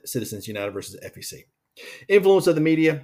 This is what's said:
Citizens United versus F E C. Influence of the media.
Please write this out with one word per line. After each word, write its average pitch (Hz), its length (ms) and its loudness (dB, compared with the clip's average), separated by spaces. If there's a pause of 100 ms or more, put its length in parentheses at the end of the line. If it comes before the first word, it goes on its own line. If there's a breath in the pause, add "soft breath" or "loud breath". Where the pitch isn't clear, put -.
Citizens 107 420 -10
United 104 260 -8
versus 95 300 -14
F - 140 -20
E - 60 -20
C. - 220 -18 (640 loud breath)
Influence 190 420 4
of 170 60 4
the 156 60 0
media. 156 440 2